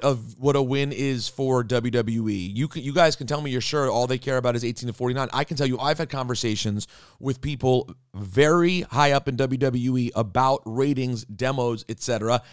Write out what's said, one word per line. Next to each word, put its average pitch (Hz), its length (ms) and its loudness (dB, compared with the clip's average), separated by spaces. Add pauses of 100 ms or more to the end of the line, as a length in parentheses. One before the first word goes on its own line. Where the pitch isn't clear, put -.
a, 139 100 4
what 127 400 0
a 139 80 4
win 139 300 0
is 127 340 -2
for 131 380 0
W 120 260 0
W 113 380 0
E. 98 260 -4
You 135 140 0
can, 135 160 -10
you 143 80 -6
guys 160 240 4
can 135 100 -10
tell 147 140 -4
me 143 100 -4
you're 123 100 -2
sure 139 300 0
all 120 160 2
they 127 120 0
care 131 180 -2
about 123 180 0
is 120 100 -2
eighteen 117 220 -6
to 117 60 -4
forty-nine. 127 400 -2
I 139 100 0
can 151 140 -6
tell 139 100 0
you 123 140 0
I've 147 180 0
had 160 120 -6
conversations 110 760 -2 (320)
with 127 220 -4
people 127 520 0 (220)
very 151 680 4
high 143 300 2
up 139 140 2
in 135 80 -2
W 131 240 0
W 127 400 0
E 120 160 0
about 127 500 2
ratings, 127 600 -2
demos, 120 640 -2
et 113 120 -10
cetera. 117 400 0 (120)